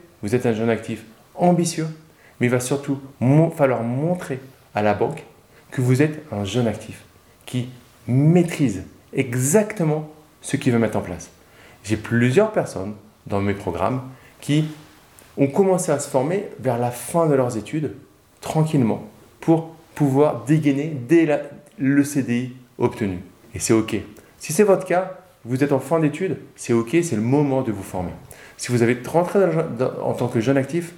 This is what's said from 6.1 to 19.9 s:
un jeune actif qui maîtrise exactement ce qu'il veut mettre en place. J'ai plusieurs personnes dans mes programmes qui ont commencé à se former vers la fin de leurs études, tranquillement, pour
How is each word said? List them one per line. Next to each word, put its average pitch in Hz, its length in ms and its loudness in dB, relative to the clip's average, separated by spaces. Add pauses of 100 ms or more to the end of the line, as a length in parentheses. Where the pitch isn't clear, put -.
un 104 100 -4
jeune 113 240 0
actif - 380 -8 (400)
qui 127 240 -6 (360)
maîtrise 143 800 2 (300)
exactement 151 960 0 (320)
ce - 160 -6
qu'il 127 160 2
veut 117 40 4
mettre 107 200 2
en 101 40 0
place. 87 280 -12 (560)
J'ai 104 100 0
plusieurs 123 560 2
personnes 104 440 -4 (320)
dans 101 120 -2
mes 101 140 0
programmes 98 480 -2 (400)
qui 151 240 0 (720)
ont 139 100 4
commencé 185 420 2
à 139 100 0
se - 100 -10
former 160 400 -2 (100)
vers 120 180 -2
la 120 140 -2
fin 165 360 -2
de 151 60 4
leurs 123 220 2
études, 127 400 -6 (460)
tranquillement, 143 640 0 (320)
pour 160 340 0 (220)